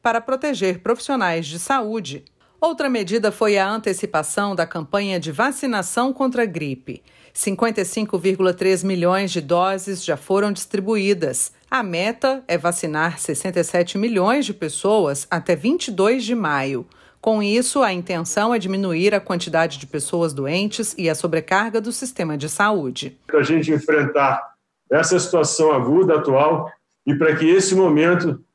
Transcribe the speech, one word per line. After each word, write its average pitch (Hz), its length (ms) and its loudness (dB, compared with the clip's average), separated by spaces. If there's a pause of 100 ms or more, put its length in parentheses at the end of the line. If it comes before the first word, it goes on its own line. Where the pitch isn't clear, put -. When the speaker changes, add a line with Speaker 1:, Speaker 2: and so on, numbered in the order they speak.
Speaker 1:
para 233 180 2
proteger 233 600 -2
profissionais 196 680 -2
de 160 100 -10
saúde. 214 680 -4 (340)
Outra 311 300 0
medida 208 420 0
foi 208 260 2
a 196 120 2
antecipação 202 840 -2
da 170 140 0
campanha 190 500 -4
de 156 140 -6
vacinação 240 800 -2
contra 254 320 0
a - 20 2
gripe. 147 560 -8 (320)
Cinquenta 214 460 -2
e 185 60 0
cinco 208 320 -4
vírgula 190 360 2
três 185 300 0
milhões 185 480 0
de 175 80 -2
doses 185 640 -2
já 151 140 -2
foram 202 340 0
distribuídas. 190 1000 -2 (180)
A 262 100 0
meta 226 680 -2
é 170 80 2
vacinar 165 640 -2
sessenta 175 420 -2
e - 20 2
sete 175 340 0
milhões 226 480 2
de - 80 -6
pessoas 165 760 0
até 175 240 0
vinte 247 320 -2
e 240 40 -8
dois 214 340 2
de 240 100 -2
maio. 139 500 -2 (340)
Com 220 220 0
isso, 233 400 2
a 214 100 2
intenção 180 640 -2
é 233 60 2
diminuir 190 540 0
a 202 60 2
quantidade 165 600 -2
de - 80 -16
pessoas 160 460 -2
doentes 180 640 -4
e 165 120 0
a 156 60 0
sobrecarga 190 680 0
do 226 100 -6
sistema 175 460 -4
de 147 100 -6
saúde. 147 760 -2
Speaker 2:
Pra 147 180 2
gente 156 280 2
enfrentar 143 840 2 (360)
essa 160 300 4
situação 156 520 2
aguda 151 440 4
atual 151 560 2 (340)
e 143 100 2
pra 156 200 4
que 160 100 0
esse 185 300 4
momento 170 640 4 (160)